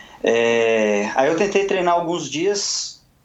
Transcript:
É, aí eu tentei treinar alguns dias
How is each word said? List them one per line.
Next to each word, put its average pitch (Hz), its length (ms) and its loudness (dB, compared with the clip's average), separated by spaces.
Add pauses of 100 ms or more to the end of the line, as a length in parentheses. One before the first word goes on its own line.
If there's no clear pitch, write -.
(240)
É, 113 920 2
aí 135 120 2
eu 165 80 0
tentei 202 300 0
treinar 180 300 0
alguns 170 340 -4
dias 190 720 -4 (240)